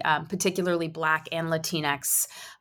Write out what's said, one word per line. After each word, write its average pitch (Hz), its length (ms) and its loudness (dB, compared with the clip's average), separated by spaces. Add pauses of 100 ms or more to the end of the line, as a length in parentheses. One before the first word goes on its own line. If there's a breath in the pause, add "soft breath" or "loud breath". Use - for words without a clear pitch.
um, 156 220 2
particularly 180 600 0
Black 160 440 0
and 165 160 -2
Latinx, 156 800 0 (340 loud breath)